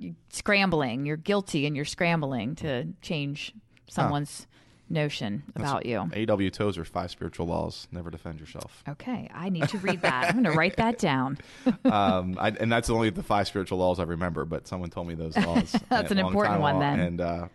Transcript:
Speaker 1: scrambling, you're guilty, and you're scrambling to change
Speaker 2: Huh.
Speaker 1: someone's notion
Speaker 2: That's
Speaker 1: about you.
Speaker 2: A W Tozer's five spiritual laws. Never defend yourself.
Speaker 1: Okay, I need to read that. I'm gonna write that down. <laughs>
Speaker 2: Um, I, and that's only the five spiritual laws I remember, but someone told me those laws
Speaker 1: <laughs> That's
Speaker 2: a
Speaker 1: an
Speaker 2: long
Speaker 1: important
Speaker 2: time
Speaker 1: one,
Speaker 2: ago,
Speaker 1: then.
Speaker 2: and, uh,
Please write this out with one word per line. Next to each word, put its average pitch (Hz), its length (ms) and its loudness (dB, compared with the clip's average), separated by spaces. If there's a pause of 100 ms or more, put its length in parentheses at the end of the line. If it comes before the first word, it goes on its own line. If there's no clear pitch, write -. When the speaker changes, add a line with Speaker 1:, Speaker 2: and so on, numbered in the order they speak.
(300)
Speaker 1:
scrambling, 156 760 2
you're 151 120 -2
guilty, 196 480 0
and 147 100 0
you're 143 100 -4
scrambling 147 680 0
to 139 320 -4 (140)
change 143 520 -6 (400)
Speaker 2:
Huh. 135 100 0
Speaker 1:
someone's 143 440 -2 (420)
notion 143 540 -2 (100)
Speaker 2:
That's - 160 -4
Speaker 1:
about 131 160 -2
you. 101 280 -2
Speaker 2:
A 110 120 -2
W 98 240 4
Tozer's 90 380 -2
five 87 240 -4
spiritual 82 360 -6
laws. 82 440 -4
Never 87 180 -10
defend 82 300 -10
yourself. - 480 -16
Speaker 1:
Okay, 180 460 -8
I 180 160 -6
need 160 200 0
to 214 100 -6
read 185 220 -2
that. 143 280 2
I'm 226 140 2
gonna 160 120 4
write 165 220 4
that 226 200 2
down. 135 400 0 (280)
<laughs> 233 200 2
Speaker 2:
Um, 92 540 4
I, 104 120 2
and 113 200 2
that's 117 180 4
only 113 200 4
the 95 140 -2
five 101 240 2
spiritual 95 320 -2
laws 90 200 4
I 90 40 0
remember, 82 420 -2
but 80 220 -4
someone 90 220 -6
told 87 180 -8
me 85 80 -6
those 80 200 -6
laws 180 360 2
Speaker 1:
<laughs> - 180 -2
That's 247 220 0
Speaker 2:
a - 20 2
Speaker 1:
an 196 80 4
Speaker 2:
long 185 100 2
Speaker 1:
important 208 240 2
Speaker 2:
time - 60 2
Speaker 1:
one, 147 140 4
Speaker 2:
ago, 95 60 2
Speaker 1:
then. 143 200 2
Speaker 2:
and, 87 200 0
uh, 85 340 -2